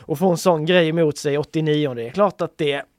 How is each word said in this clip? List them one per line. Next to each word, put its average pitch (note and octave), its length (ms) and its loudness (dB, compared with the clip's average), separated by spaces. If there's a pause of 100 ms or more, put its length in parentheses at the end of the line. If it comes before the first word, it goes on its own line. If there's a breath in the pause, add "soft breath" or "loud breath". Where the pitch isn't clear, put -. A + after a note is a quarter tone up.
Och D3+ 180 -6
få F#3+ 100 2
en E3+ 80 2
sån D#3+ 280 0
grej F3 240 4
emot D#3 280 0
sig C#3+ 160 -2
i C#3+ 40 0
åttionionde, D3+ 640 -2
det A#2 60 -8
är B2 40 -14
klart F#3 300 0
att D#3+ 160 -6
det, C#3+ 240 -2 (180)